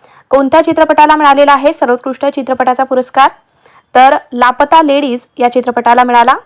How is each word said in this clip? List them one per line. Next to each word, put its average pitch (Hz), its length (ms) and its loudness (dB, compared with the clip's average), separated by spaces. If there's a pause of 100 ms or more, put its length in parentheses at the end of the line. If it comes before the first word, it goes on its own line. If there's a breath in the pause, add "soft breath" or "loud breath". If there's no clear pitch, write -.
(300 soft breath)
कोणत्या 277 340 0
चित्रपटाला 311 520 2
मिळालेला 285 360 2
आहे 277 220 0
सर्वोत्कृष्ट 254 520 -6
चित्रपटाचा 262 580 -4
पुरस्कार? 262 460 -2 (680 soft breath)
तर 262 200 4 (180)
लापता 254 480 0
लेडीज 277 380 -2 (180)
या 240 140 -2
चित्रपटाला 240 520 0
मिळाला. 240 300 2 (120)